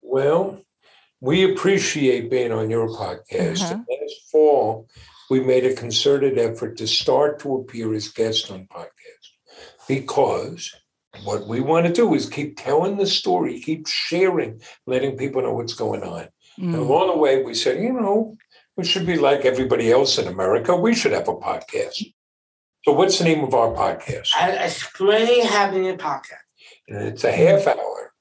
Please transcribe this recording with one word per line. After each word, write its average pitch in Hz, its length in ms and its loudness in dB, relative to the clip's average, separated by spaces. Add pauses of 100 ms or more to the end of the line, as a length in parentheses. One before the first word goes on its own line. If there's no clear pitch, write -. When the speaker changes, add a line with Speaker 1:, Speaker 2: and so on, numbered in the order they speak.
Speaker 1:
Well, 147 600 0 (600)
we 160 220 2
appreciate 147 880 2
being 123 200 0
on 110 180 -2
your 113 180 0
podcast. - 720 -4
Speaker 2:
Uh-huh. 175 140 -4
Speaker 1:
And 226 140 -10
last - 420 -8
fall, 139 560 4 (420)
we 131 100 4
made 127 260 2
a 131 80 2
concerted 131 640 0
effort 113 400 -2
to 110 100 -6
start 147 520 0
to 139 160 -4
appear 113 380 -6
as 107 160 -6
guests 110 420 -2
on 95 160 -16
podcasts, - 640 -20 (560)
because - 840 -2 (500)
what 98 240 -6
we 117 140 -4
wanna 165 320 2
do 214 220 4
is - 120 -2
keep 143 300 -10
telling 175 400 0
the 196 100 0
story, - 540 -2
keep - 260 -6
sharing, 175 720 -2 (280)
letting 131 300 0
people 131 260 -2
know 117 100 -2
what's 117 200 -6
going 104 300 -4
on. 85 200 -10 (360)
Speaker 2:
Mm. 190 40 -8 (100)
Speaker 1:
And - 20 -2
along 160 320 2
the 175 100 0
way, 135 260 4
we 120 100 -8
said, 127 280 0
"You 247 120 -2
know, 220 420 0 (420)
we 185 60 -4
should 175 220 -2
be 175 120 0
like 139 280 2
everybody 127 460 2
else - 260 4
in 101 100 -2
America. 98 480 0
We 214 180 2
should - 200 0
have 87 140 -2
a - 80 -4
podcast." - 680 -6 (800)
So 151 80 4
what's 180 260 4
the 175 80 0
name 156 180 2
of 123 100 -2
our 117 200 4
podcast? - 640 -4
Speaker 3:
I, 180 300 0
I - 20 -2
Spring 226 760 2
Having 190 460 0
a 185 60 -4
Podcast. - 500 -8 (420)
Speaker 1:
And 104 200 -10
it's 107 160 -8
a 117 80 4
half 175 360 4
hour. - 540 -4